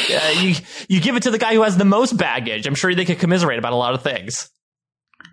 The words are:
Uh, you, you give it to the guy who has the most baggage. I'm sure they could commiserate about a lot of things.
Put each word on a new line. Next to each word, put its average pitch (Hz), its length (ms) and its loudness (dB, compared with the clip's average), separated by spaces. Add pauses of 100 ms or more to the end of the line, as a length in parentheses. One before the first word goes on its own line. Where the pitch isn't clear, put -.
(100)
Uh, 156 300 0
you, 185 140 2 (340)
you 190 120 2
give 240 160 0
it 233 80 0
to 254 60 0
the 220 80 0
guy 226 160 0
who 220 80 6
has 214 160 2
the 202 60 4
most 233 320 4
baggage. 120 500 -2
I'm 143 80 -2
sure 180 200 0
they 185 120 0
could 175 120 0
commiserate 170 400 0
about 117 140 -2
a 123 40 0
lot 123 180 0
of 127 80 -6
things. 117 460 -6 (840)